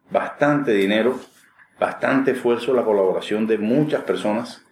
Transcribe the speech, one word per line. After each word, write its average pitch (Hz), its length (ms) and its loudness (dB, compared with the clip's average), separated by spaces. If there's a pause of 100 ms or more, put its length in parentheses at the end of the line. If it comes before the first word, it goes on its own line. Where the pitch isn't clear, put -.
(120)
bastante 143 640 0
dinero, 107 460 2 (600)
bastante 135 540 0
esfuerzo, 120 420 0
la 117 80 2
colaboración 104 640 0
de 110 100 0
muchas 139 460 0
personas 104 580 -4 (100)